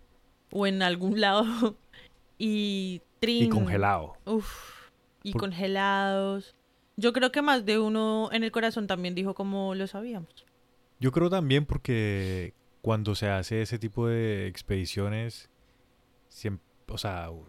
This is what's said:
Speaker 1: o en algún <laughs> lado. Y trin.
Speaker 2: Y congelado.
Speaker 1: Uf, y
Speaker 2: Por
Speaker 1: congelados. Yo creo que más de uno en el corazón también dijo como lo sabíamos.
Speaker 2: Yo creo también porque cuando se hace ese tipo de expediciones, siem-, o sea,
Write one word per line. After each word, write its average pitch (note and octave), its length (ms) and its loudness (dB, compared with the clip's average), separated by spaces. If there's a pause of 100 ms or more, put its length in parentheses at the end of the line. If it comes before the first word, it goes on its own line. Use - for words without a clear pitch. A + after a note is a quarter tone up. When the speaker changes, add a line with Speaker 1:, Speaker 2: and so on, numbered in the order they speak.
(500)
Speaker 1:
o G3+ 160 0
en F#3+ 160 2
algún F#3 380 2
<laughs> - 0 -
lado. A3 560 2 (640)
Y G3+ 640 -2 (180)
trin. A#3 240 4
Speaker 2:
Y A3+ 60 4
congelado. G2+ 640 2 (100)
Speaker 1:
Uf, - 640 -6 (340)
y G3+ 100 -6
Speaker 2:
Por G#3 100 0
Speaker 1:
congelados. G3 1120 0 (420)
Yo A#3 160 2
creo C4 180 2
que D4 120 0
más C4 240 2
de G#3+ 120 4
uno A3 540 0
en A3+ 100 0
el A3 100 -2
corazón A3+ 340 0
también F3+ 280 -2
dijo F#3 200 -2
como G3 400 -4
lo F#3+ 120 -4
sabíamos. G3+ 600 -12 (520)
Speaker 2:
Yo C3 140 2
creo E3+ 160 4
también D3 380 4
porque G2 880 -2 (260)
cuando G#2+ 340 0
se G#2 140 0
hace G2 320 0
ese A2 180 -4
tipo A2+ 280 -2
de A2+ 400 0
expediciones, G2+ 1040 -4 (800)
siem-, G2+ 300 -6 (280)
o A2 80 -8
sea, F2 340 -6 (180)